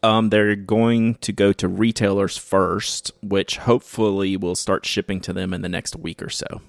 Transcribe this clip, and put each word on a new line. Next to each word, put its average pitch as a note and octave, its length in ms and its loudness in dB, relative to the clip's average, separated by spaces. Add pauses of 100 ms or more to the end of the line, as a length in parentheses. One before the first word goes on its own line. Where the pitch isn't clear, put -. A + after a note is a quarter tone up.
Um, A2 260 4
they're G#2 260 4
going A2+ 600 2
to - 160 -8
go G2+ 220 4
to - 140 -2
retailers G2 680 0
first, - 760 -2 (120)
which G2 340 -2
hopefully G2 800 0
will F2+ 180 -2
start - 300 -2
shipping - 360 -4
to F#2 120 -8
them F#2 200 -4
in F2+ 100 -6
the F2+ 60 -6
next F2 260 -8
week E2 260 -10
or - 80 -10
so. - 400 -10